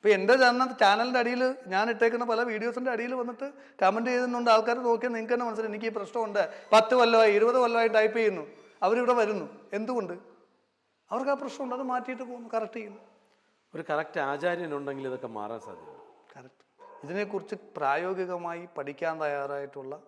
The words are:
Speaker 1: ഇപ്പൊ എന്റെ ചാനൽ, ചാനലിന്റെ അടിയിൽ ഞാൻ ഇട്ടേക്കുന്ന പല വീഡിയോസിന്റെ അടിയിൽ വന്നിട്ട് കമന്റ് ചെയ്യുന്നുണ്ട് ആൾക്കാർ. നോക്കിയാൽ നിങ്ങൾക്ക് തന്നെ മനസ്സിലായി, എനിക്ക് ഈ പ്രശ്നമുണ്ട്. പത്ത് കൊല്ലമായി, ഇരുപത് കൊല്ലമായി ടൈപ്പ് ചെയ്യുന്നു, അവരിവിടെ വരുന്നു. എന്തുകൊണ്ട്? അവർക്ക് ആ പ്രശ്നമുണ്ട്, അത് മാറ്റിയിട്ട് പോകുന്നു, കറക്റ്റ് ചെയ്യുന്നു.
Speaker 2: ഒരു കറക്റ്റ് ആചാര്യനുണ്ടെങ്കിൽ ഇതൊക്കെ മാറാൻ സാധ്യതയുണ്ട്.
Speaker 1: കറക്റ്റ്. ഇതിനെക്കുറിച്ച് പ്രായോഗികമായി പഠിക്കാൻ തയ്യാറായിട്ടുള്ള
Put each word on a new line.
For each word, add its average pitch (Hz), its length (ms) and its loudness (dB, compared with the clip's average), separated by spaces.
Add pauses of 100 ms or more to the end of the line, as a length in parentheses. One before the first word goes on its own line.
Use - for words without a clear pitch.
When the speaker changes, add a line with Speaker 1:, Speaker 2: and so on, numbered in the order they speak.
Speaker 1:
ഇപ്പൊ 208 120 6
എന്റെ 196 240 4
ചാനൽ, 247 400 4
ചാനലിന്റെ 233 400 4
അടിയിൽ 247 220 0 (320)
ഞാൻ 214 180 2
ഇട്ടേക്കുന്ന 233 400 2
പല 220 120 2
വീഡിയോസിന്റെ 240 500 -4
അടിയിൽ 240 260 -6
വന്നിട്ട് 247 280 -8 (340)
കമന്റ് 214 280 2
ചെയ്യുന്നുണ്ട് 247 440 0
ആൾക്കാർ. 226 240 4 (100)
നോക്കിയാൽ 233 280 0
നിങ്ങൾക്ക് 226 180 -2
തന്നെ 240 140 0
മനസ്സിലായി, 220 260 -6
എനിക്ക് 214 120 -8
ഈ 220 120 -4
പ്രശ്നമുണ്ട്. 208 440 -4 (320)
പത്ത് 220 260 8
കൊല്ലമായി, 226 380 8
ഇരുപത് 233 260 4
കൊല്ലമായി 233 240 2 (100)
ടൈപ്പ് 220 200 2
ചെയ്യുന്നു, 196 260 0 (420)
അവരിവിടെ 233 340 2
വരുന്നു. 202 260 0 (280)
എന്തുകൊണ്ട്? 214 420 -4 (960)
അവർക്ക് 262 240 -2
ആ - 60 -
പ്രശ്നമുണ്ട്, 254 340 -8
അത് 262 160 -6
മാറ്റിയിട്ട് 247 380 -6
പോകുന്നു, 233 260 -14
കറക്റ്റ് 226 240 -4
ചെയ്യുന്നു. 208 220 -16 (760)
Speaker 2:
ഒരു 160 140 -10
കറക്റ്റ് 156 300 -4 (120)
ആചാര്യനുണ്ടെങ്കിൽ 143 800 -4
ഇതൊക്കെ 127 260 -8
മാറാൻ 107 300 -8
സാധ്യതയുണ്ട്. 87 340 -18 (320)
Speaker 1:
കറക്റ്റ്. - 320 -20 (400)
ഇതിനെക്കുറിച്ച് 202 500 -6 (220)
പ്രായോഗികമായി 175 880 -4 (120)
പഠിക്കാൻ 147 440 -6
തയ്യാറായിട്ടുള്ള 139 720 -6 (140)